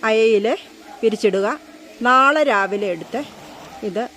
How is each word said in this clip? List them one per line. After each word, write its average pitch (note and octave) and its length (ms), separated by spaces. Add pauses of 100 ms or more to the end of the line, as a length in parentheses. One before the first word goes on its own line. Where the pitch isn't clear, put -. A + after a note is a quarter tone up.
അയയിൽ A3 380 (540)
വിരിച്ചിടുക. G#3 460 (600)
നാളെ C4+ 340 (100)
രാവിലെ G3+ 440
എടുത്ത് E3+ 260 (680)
ഇത് G3+ 140 (140)